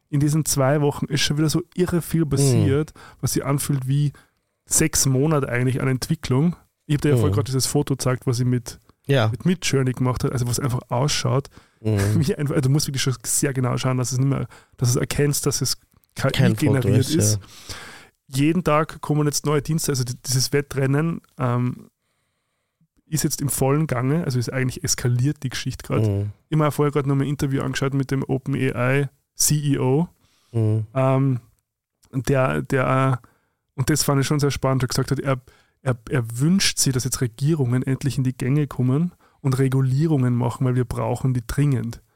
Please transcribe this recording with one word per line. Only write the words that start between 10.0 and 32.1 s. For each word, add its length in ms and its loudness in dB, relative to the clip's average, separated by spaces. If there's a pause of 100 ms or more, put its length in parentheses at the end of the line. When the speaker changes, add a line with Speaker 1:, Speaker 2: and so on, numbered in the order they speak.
Speaker 1:
hab, 80 0
also 160 -2
was 120 -4
einfach 300 -2
ausschaut. 600 0 (320)
Speaker 2:
Mhm. 160 2
Speaker 1:
<laughs> 180 2 (120)
Wie 80 0
einfach, 200 -2
also 120 2
du 40 4
musst 160 2
wirklich 160 -4
schon 200 0
sehr 300 0
genau 240 0
schauen, 200 0
dass 140 -2
es 80 -2
nicht 100 2
mehr, 180 -2 (300)
dass 120 0
es 60 2
erkennst, 520 0
dass 140 -2
es 160 -2 (380)
K 140 -2
I 20 2
Speaker 2:
Kein 240 4
Foto 180 2
Speaker 1:
generiert 340 4
Speaker 2:
ist, 80 0
Speaker 1:
ist. 180 4
Speaker 2:
ja. 60 -2 (880)
Speaker 1:
Jeden 360 0
Tag 380 0
kommen 260 0
jetzt 180 -2
neue 160 2
Dienste, 300 -2
also 120 -2
di-, 100 -6 (120)
dieses 280 -2
Wettrennen, 680 0 (180)
ähm, 500 -2 (1160)
ist 160 -2
jetzt 180 -4
im 80 -2
vollen 380 2
Gange, 360 0
also 160 -2
ist 120 -4
eigentlich 320 -4
eskaliert 600 0
die 60 -6
Geschichte 360 -8
grad. 220 0
Speaker 2:
Mhm. 240 0 (180)
Speaker 1:
Ich 80 0
hab 80 4
mir 60 2
vorher 200 0
grad 140 0
noch 100 0
mal 80 0
ein 60 -2
Interview 320 -2
angeschaut 320 -2
mit 180 -2
dem 160 -2
Open 280 -2
A 460 0
I 60 -2 (280)
C 200 0
E 220 0
O, 300 0 (440)
Speaker 2:
Mhm. 420 0
Speaker 1:
ähm, 460 2 (760)